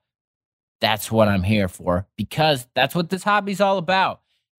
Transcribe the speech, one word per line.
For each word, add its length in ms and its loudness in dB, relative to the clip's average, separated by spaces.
that's 300 -2
what 160 4
I'm 160 2
here 240 2
for, 400 -4
because 560 -2
that's 220 0
what 160 -2
this 120 -6
hobby's 380 0
all 160 2
about. 440 -2